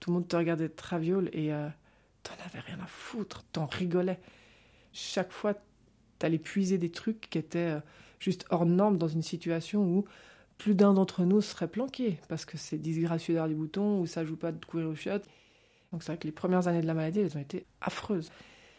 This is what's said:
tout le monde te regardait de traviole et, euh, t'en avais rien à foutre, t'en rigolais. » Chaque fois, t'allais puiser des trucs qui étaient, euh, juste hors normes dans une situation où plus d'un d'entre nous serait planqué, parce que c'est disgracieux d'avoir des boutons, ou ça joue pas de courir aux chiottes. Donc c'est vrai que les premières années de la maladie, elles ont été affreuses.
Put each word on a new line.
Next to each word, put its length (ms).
tout 80
le 60
monde 120
te 80
regardait 320
de 60
traviole 580
et, 220
euh, 160
t'en 100
avais 140
rien 240
à 40
foutre, 560
t'en 120
rigolais. » 540
Chaque 400
fois, 220
t'allais 200
puiser 380
des 140
trucs 380
qui 80
étaient, 220
euh, 200
juste 300
hors 160
normes 320
dans 100
une 140
situation 640
où 220
plus 180
d'un 180
d'entre 300
nous 160
serait 280
planqué, 600
parce 160
que 140
c'est 220
disgracieux 560
d'avoir 120
des 80
boutons, 440
ou 80
ça 180
joue 100
pas 160
de 140
courir 240
aux 60
chiottes. 320
Donc 120
c'est 80
vrai 60
que 100
les 60
premières 340
années 140
de 60
la 80
maladie, 240
elles 180
ont 40
été 240
affreuses. 520